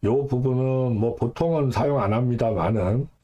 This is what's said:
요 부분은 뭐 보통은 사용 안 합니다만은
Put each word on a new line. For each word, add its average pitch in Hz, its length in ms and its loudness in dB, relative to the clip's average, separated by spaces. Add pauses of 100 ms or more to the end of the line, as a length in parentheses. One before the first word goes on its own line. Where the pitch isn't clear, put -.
요 135 220 2
부분은 127 680 0
뭐 117 180 0
보통은 147 560 0
사용 139 300 0
안 101 120 0
합니다만은 113 960 0 (160)